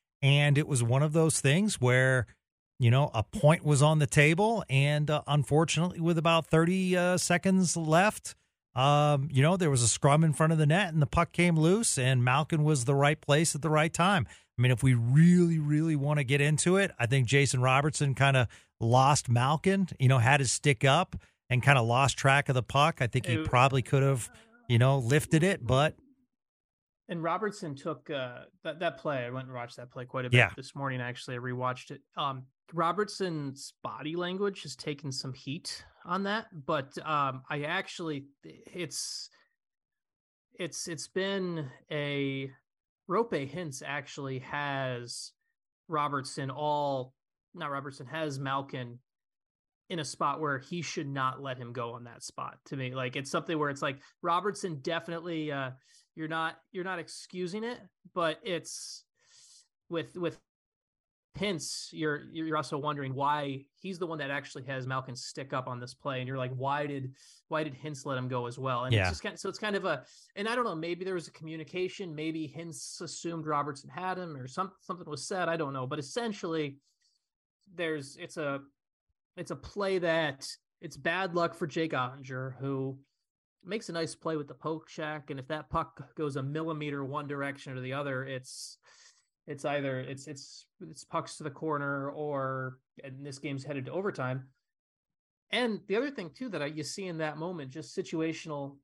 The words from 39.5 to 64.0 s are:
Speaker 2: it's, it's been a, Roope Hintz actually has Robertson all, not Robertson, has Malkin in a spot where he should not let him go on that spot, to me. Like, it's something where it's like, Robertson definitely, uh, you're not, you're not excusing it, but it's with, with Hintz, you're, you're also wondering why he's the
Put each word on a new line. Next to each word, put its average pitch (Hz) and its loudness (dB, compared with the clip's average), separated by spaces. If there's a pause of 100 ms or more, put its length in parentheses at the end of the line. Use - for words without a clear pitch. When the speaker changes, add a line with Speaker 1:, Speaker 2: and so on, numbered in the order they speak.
Speaker 2:
it's, 170 -8
it's 165 -10
been 185 -4 (220)
a, 139 -4 (600)
Roope 180 -2
Hintz 156 -10
actually 139 -8
has 131 -6 (560)
Robertson 143 -4
all, 143 -2 (400)
not 160 -8
Robertson, 139 -8
has 147 -6
Malkin 135 -6 (880)
in 180 -6
a 147 -4
spot 143 -4
where 143 -2
he 175 -8
should 147 -6
not 131 -4
let 135 -8
him 120 -12
go 117 -6
on 120 -14
that 117 -18
spot, - -12
to 143 -8
me. 127 -6
Like, 131 -4
it's 139 -8
something 165 -2
where 147 0
it's 139 -6
like, 139 -4 (220)
Robertson 180 -2
definitely, 165 -6
uh, 135 -4 (440)
you're 160 -8
not, 160 -4 (140)
you're 180 -8
not 185 -6
excusing 180 -8
it, 240 -8 (340)
but 160 -2
it's - -8 (840)
with, 160 -8
with 170 -6 (1000)
Hintz, 180 -6
you're, 151 -2 (100)
you're 160 -2
also 151 -4
wondering 139 -4
why 139 -2 (160)
he's 185 -10
the 180 -4